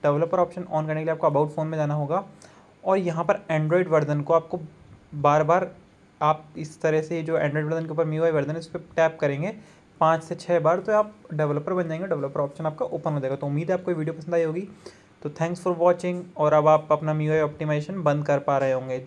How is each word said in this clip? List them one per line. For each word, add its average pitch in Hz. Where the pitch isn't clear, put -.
डेवलपर 156
ऑप्शन 180
on 156
करने 156
के 156
लिए 160
आपको 156
about 147
phone 156
में 160
जाना 147
होगा 151
और 190
यहाँ 170
पर 196
Android 160
version 147
को 160
आपको 165
बार 147
बार, 175
आप 151
इस 156
तरह 156
से 160
जो 160
Android 151
version 160
के 160
ऊपर 160
एम 156
यू 156
आई 165
version 147
है, 165
उस 165
पर 165
tap 160
करेंगे 151
पाँच 160
से 175
छः 175
बार, 165
तो 202
आप 214
developer 147
बन 180
जाएंगे, 165
developer 147
option 143
आपका 156
open 160
हो 147
जाएगा। 135
तो 143
उम्मीद 151
है 180
आपको 180
ये 170
video 156
पसंद 160
आई 170
होगी। 165
तो 147
thanks 170
for 180
watching, 180
और 151
अब 151
आप 156
अपना 156
एम 156
यू 151
आई 156
optimization 151
बंद 147
कर 143
पा 139
रहे 135
होंगे। 131